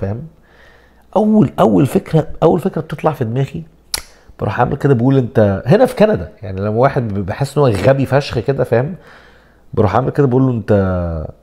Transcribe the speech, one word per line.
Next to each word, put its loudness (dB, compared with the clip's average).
فاهم؟ -6
اول، 4
اول 4
فكرة، 0
اول 2
فكرة -4
بتطلع -4
في -4
دماغي -4
بروح -4
اعمل 0
كده 2
بقول: 2
"انت"، 2
هنا 4
في -4
كندا 0
يعني -8
لما -2
واحد 0
ب-، -4
بحس -4
ان 4
هو 4
غبي 2
فشخ -2
كده، -2
فاهم؟ -2
بروح 0
اعمل 0
كده 2
بقول 2
له: 2
"انت، -2